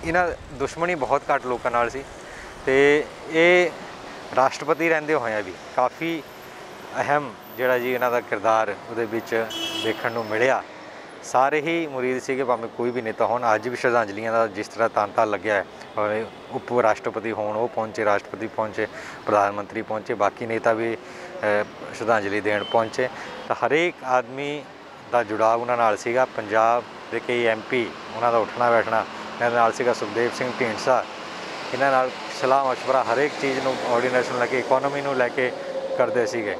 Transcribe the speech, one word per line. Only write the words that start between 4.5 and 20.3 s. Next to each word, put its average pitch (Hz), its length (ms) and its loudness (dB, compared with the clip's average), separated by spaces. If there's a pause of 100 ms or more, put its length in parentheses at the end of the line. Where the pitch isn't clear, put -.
ਰਹਿੰਦੇ 156 240 2
ਹੋਇਆਂ 113 300 0
ਵੀ 90 100 -8 (220)
ਕਾਫੀ 156 480 0 (760)
ਅਹਿਮ 131 360 0 (240)
ਜਿਹੜਾ 127 220 2
ਜੀ 127 140 -2
ਇਹਨਾਂ 123 180 2
ਦਾ 120 100 2
ਕਿਰਦਾਰ 110 540 2 (140)
ਉਹਦੇ 117 160 -2
ਵਿੱਚ 113 400 -2 (380)
ਦੇਖਣ 110 280 -2
ਨੂੰ 117 140 -4
ਮਿਲਿਆ। 110 380 2 (600)
ਸਾਰੇ 139 380 4
ਹੀ 165 260 -2
ਮੁਰੀਦ 127 340 -2
ਸੀਗੇ, 135 220 -2
ਭਾਵੇਂ 117 260 0
ਕੋਈ 120 200 -2
ਵੀ 120 120 -2
ਨੇਤਾ 110 240 0
ਹੋਣ। 113 300 2
ਅੱਜ 110 120 -2
ਵੀ 123 80 -4
ਸ਼ਰਧਾਂਜਲੀਆਂ 113 580 2
ਦਾ 113 140 4
ਜਿਸ 104 200 -6
ਤਰ੍ਹਾਂ 113 220 2
ਤਾਂਤਾ 104 360 2
ਲੱਗਿਆ 104 300 0
ਹੈ, 92 100 2 (300)
ਭਾਵੇਂ 107 300 0 (260)
ਉਪ 117 280 0
ਰਾਸ਼ਟਰਪਤੀ 110 520 0
ਹੋਣ, 107 240 -4
ਉਹ 117 120 0
ਪਹੁੰਚੇ, 110 380 -2
ਰਾਸ਼ਟਰਪਤੀ 104 420 0
ਪਹੁੰਚੇ, 107 400 -4 (380)
ਪ੍ਰਧਾਨ 101 260 4
ਮੰਤਰੀ 104 300 -6
ਪਹੁੰਚੇ, 107 320 -6
ਬਾਕੀ 104 320 0